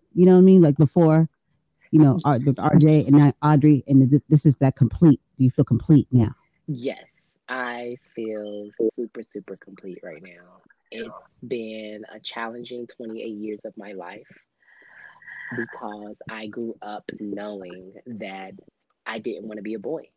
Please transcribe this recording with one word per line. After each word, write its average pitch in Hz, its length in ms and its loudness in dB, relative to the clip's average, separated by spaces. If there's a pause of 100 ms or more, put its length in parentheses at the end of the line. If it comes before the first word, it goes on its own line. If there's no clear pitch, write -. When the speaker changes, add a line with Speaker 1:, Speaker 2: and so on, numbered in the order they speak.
(140)
Speaker 1:
you 180 120 4
know 185 80 6
what 180 60 6
I 185 40 8
mean? 190 180 8
Like 147 160 4
before, 160 500 2 (640)
you 156 80 4
know, 143 240 6
R-, 143 160 0
with 135 180 -2
R 151 200 0
J 151 280 4
and 143 120 6
now 147 160 6 (100)
Audrey, 151 440 4
and 135 220 4
th-, 143 200 2
this 151 160 2
is 147 120 4
that 135 200 0
complete. 135 420 2 (180)
Do 131 60 0
you 127 80 4
feel 139 140 0
complete 123 440 2
now? 117 240 2 (340)
Speaker 2:
Yes, - 720 -12 (120)
I 123 480 -10 (180)
feel 104 540 -12 (240)
super, 117 300 -12
super 98 340 -18
complete - 460 -20
right 80 200 -18
now. 175 380 -20 (280)
It's - 460 -20 (100)
been 110 680 -12
a 110 80 -20
challenging 120 680 -14
twenty-eight 113 480 -14
years 104 300 -12
of 104 100 -16
my 104 160 -18
life, 95 340 -18 (1300)
because 107 640 -14 (100)
I 110 160 -16
grew 113 340 -14
up 104 220 -16 (160)
knowing 98 760 -14 (120)
that 98 480 -16 (520)
I 226 140 -14
didn't 110 300 -12
wanna 107 120 -16
be 107 120 -12
a 110 60 -12
boy. 131 360 -14